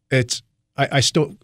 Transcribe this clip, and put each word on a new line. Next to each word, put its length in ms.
it's, 320
I, 160
I 80
still, 440